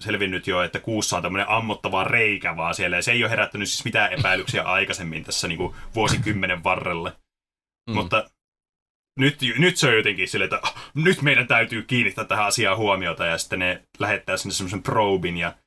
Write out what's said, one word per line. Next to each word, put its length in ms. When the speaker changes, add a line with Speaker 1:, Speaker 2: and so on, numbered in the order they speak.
Speaker 1:
selvinnyt 460
jo, 140
että 180
kuussa 380
on 60
tämmönen 260
ammottava 540
reikä 540
vaan 180
siellä, 200
ja 60
se 100
ei 120
ole 80
herättänyt 380
siis 160
mitään 280
epäilyksiä 580
<laughs> 60
aikaisemmin 460
tässä 240
niinku 280
vuosikymmenen 680
varrelle. 500
Speaker 2:
Mm. 60
Speaker 1:
Mutta 340
nyt, 180
nyt 200
se 100
on 100
jotenkin 300
silleen, 260
että, 140
"Ah, 80
nyt 260
meidän 260
täytyy 360
kiinnittää 420
tähän 200
asiaan 320
huomiota", 480
ja 120
sitten 220
ne 240
lähettää 380
sinne 160
semmoisen 300
probin, 540
ja 160